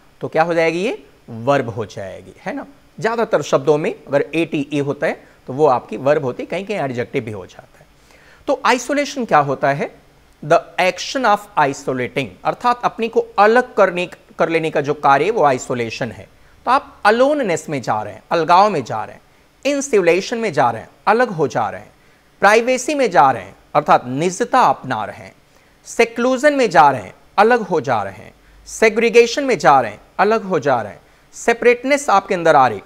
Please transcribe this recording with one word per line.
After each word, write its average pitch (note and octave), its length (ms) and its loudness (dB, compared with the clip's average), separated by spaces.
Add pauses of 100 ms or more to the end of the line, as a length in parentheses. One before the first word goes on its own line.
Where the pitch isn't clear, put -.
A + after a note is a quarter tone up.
(200)
तो C3+ 80 -8
क्या D#3+ 140 0
हो F3 120 0
जाएगी? E3 300 0
ये G4 180 -6 (280)
वर्ब A#2+ 380 -2
हो G#2+ 180 -8
जाएगी, F#2+ 540 -16
है G3 160 -10
ना। - 100 -14 (340)
ज़्यादातर A3 420 -2
शब्दों D3 360 0
में F#3 160 -4 (120)
अगर C#3 180 -2 (100)
एटीई D#3 440 -4
होता C#3+ 280 -4
है A3 160 -6 (240)
तो - 60 -12
वो D3 140 2
आपकी B2+ 300 0
वर्ब D3 280 0
होती, C3+ 220 -6
कहीं F3+ 180 -8
कहीं G#3 120 -8
एडजेक्टिव B2+ 480 -6
भी A2+ 80 -12
हो F#2 140 -14
जाता - 320 -20
है। - 80 -20 (600)
तो C4+ 180 -2
आइसोलेशन C4+ 600 -2
क्या E3 140 2
होता C#3 340 0
है? F#3 180 -6 (520)
The D3+ 160 2 (220)
action F#3 460 -4
of G#3 140 2 (180)
isolating, C3+ 680 -4 (180)
अर्थात A#3+ 400 -4
अपने A3+ 240 -4
को A3+ 180 -2 (120)
अलग A3+ 360 2
करने, F3+ 340 0 (300)
कर E3 100 0
लेने D#3+ 220 -2
का D#3 100 -2
जो D3 140 -2
कार्य C#3+ 300 2
है G3 60 -2
वो G#3+ 140 0
आइसोलेशन B2 680 -2
है। F#2+ 160 -18 (380)
तो - 40 -2
आप C#4 340 -2
अलोननेस A#3 640 0
में C#3+ 140 -6
जा A2+ 200 -2
रहे G#2 120 -12
हैं, A2 160 -20
अलगाव E3+ 400 4
में D3+ 140 -4
जा A2 200 -8
रहे - 100 -18
हैं, - 80 -20 (420)
इंसुलेशन A3+ 760 0
में A3 140 -4
जा C3 180 2
रहे A2 120 -10
हैं, D#2+ 60 -20 (180)
अलग A3+ 240 2
हो D#3 180 -2
जा A2+ 220 -4
रहे F#2+ 100 -14
हैं, - 120 -20 (500)
प्राइवेसी A#3+ 520 2
में C4 160 0
जा D3+ 200 4
रहे A2+ 120 -4
हैं, F#2+ 140 -20 (180)
अर्थात D#3 320 2
निजता F#3 540 -2
अपना B2+ 440 0
रहे G2 120 -12
हैं, - 180 -20 (520)
सेक्लूजन B3 680 0
में B3+ 160 2
जा D#3 200 8
रहे B2 120 -4
हैं, F#2 120 -16 (240)
अलग A3+ 220 4
हो E3+ 200 -2
जा A#2 220 -2
रहे G2 100 -8
हैं, F#2 220 -20 (320)
सेग्रीगेशन A#3 800 2
में A#3+ 140 0
जा C#3+ 220 6
रहे A2+ 100 -4
हैं, G#2 100 -18 (180)
अलग G#3 260 0
हो F#3 140 -2
जा B2+ 240 0
रहे G2+ 100 -10
हैं, - 80 -20 (340)
सेपरेटनेस A#3+ 760 0
आपके G3 240 0
अंदर E3 220 4
आ C3 120 6
रही, G#2 180 -6